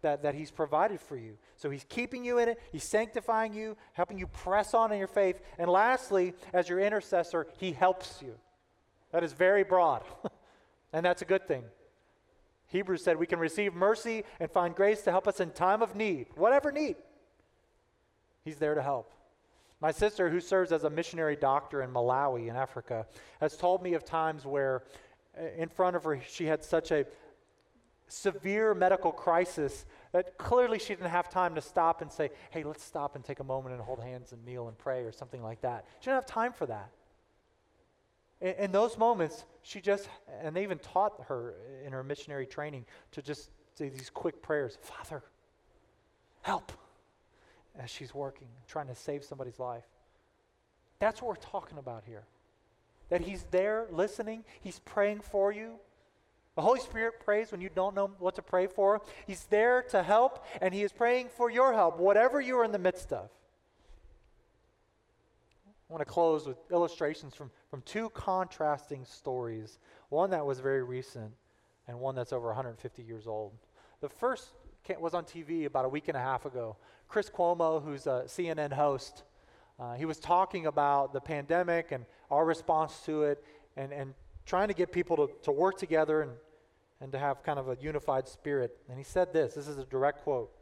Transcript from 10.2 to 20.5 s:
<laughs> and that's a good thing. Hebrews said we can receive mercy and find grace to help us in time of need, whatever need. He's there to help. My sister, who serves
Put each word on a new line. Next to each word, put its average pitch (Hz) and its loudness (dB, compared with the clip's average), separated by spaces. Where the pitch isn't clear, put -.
<laughs> - -20
and 165 -2
that's 175 2
a - -6
good 185 2
thing. 127 -2
Hebrews 185 -2
said 165 4
we 165 0
can 170 0
receive 170 0
mercy 220 2
and 160 -4
find 175 2
grace 208 4
to 180 2
help 190 4
us 190 0
in 170 0
time 196 4
of 196 0
need, 196 -2
whatever 277 4
need. 294 -2
He's 156 -10
there 151 2
to 147 2
help. 135 -2
My 156 2
sister, 196 2
who 170 2
serves 180 2